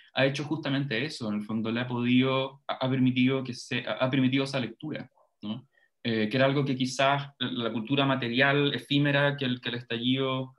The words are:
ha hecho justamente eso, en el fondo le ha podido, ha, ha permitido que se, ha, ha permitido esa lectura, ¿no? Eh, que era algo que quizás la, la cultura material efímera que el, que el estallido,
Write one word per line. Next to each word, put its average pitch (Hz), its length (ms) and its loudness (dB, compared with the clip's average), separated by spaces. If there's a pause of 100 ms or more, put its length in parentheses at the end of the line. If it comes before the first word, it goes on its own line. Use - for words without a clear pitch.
(140)
ha 131 100 2
hecho 139 200 0
justamente 139 600 -2
eso, 139 240 -6
en 104 60 -2
el 104 80 -2
fondo 110 280 -2
le 117 100 -2
ha 123 60 -4
podido, 127 800 2
ha, 131 200 -4
ha - 20 0
permitido 127 560 4
que 127 80 -6
se, - 340 -6
ha, 110 60 -2
ha 131 180 0
permitido 135 340 4
esa 135 140 -4
lectura, - 520 -6 (320)
¿no? 110 260 -10 (380)
Eh, 113 220 0
que 107 80 -2
era 131 80 4
algo 139 220 2
que 135 100 -2
quizás 135 600 0
la, 123 120 -4
la 117 220 -4
cultura 131 320 0
material 135 720 2
efímera 143 640 2
que 139 80 -2
el, 123 160 -2
que 120 80 -6
el 117 60 -4
estallido, 131 840 -2